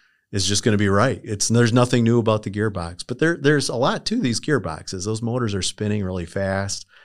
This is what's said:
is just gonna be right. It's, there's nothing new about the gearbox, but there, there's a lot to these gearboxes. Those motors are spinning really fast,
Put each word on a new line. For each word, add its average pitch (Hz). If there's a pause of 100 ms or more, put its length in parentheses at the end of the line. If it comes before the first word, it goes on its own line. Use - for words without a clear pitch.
(340)
is 95
just 98
gonna 107
be 101
right. 107
It's, 104
there's 117
nothing 123
new 117
about 107
the 101
gearbox, 95
but 117
there, 165
there's 143
a 147
lot 156
to 233
these 120
gearboxes. 90
Those 110
motors 117
are 92
spinning 104
really 92
fast, 98 (200)